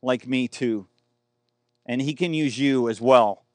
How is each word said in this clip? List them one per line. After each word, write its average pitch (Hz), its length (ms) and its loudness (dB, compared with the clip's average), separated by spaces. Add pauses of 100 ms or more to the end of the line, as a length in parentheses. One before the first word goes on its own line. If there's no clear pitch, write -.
like 123 260 -4
me 127 200 -2
too. 110 400 -4 (960)
And 123 160 -4
he 143 140 -4
can 170 200 -4
use 143 240 -2
you 131 300 0
as 110 120 -6
well 117 440 4 (100)